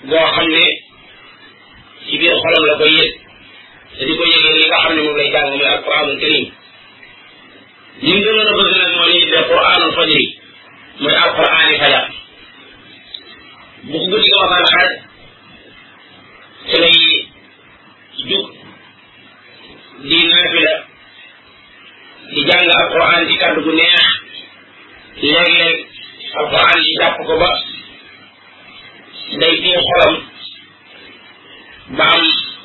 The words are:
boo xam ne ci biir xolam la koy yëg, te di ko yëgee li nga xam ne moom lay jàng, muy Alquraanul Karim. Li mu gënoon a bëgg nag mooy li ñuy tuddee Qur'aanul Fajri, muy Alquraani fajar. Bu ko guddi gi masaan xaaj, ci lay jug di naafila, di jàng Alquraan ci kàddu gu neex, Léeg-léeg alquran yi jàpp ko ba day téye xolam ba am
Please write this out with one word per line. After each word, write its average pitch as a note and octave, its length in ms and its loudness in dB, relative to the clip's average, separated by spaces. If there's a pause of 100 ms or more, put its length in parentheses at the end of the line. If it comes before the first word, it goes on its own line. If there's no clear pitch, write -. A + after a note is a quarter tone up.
boo D#3 260 0
xam E3 220 0
ne D#3+ 160 2 (1400)
ci D3 160 -6
biir E3 160 2
xolam D#3+ 320 0
la D3+ 100 2
koy D3+ 160 2
yëg, - 200 2 (800)
te C3+ 120 -10
di D#3+ 120 -2
ko E3+ 80 -2
yëgee D#3+ 300 2
li D#3 120 2
nga E3 160 0
xam D#3+ 120 0
ne D#3 80 0
moom D3+ 140 -2
lay C#3+ 140 -2
jàng, C#3+ 200 0
muy C#3 160 -4
Alquraanul C#3+ 540 -4
Karim. D3 260 -2 (1500)
Li D#3 180 -2
mu G3+ 100 2
gënoon G#3+ 260 2
a - 60 0
bëgg F3+ 220 2
nag E3+ 180 0
mooy E3+ 180 2
li F3 60 2
ñuy E3+ 60 4
tuddee E3 240 0
Qur'aanul E3 460 2
Fajri, D#3 320 0 (720)
muy C#3+ 160 -2
Alquraani - 640 0
fajar. C#3+ 280 0 (1800)
Bu D3+ 160 -8
ko - 80 -4
guddi G#3 180 0
gi F#3+ 160 2
masaan F3+ 240 0
xaaj, E3+ 260 2 (1700)
ci - 160 -2
lay - 180 4 (1160)
jug G3 300 -6 (1600)
di D#3+ 240 0
naafila, - 480 0 (1500)
di - 200 -6
jàng - 260 2
Alquraan E3+ 580 2
ci - 80 0
kàddu D#3+ 260 0
gu D#3 100 0
neex, - 520 2 (920)
Léeg-léeg E3 600 0 (540)
alquran D#3 480 2
yi D#3+ 160 0
jàpp E3+ 240 0
ko D#3+ 200 -2
ba F3 120 2 (1800)
day E3 260 0
téye F3 220 0
xolam E3 360 2 (1700)
ba - 160 -2
am C6+ 200 4 (400)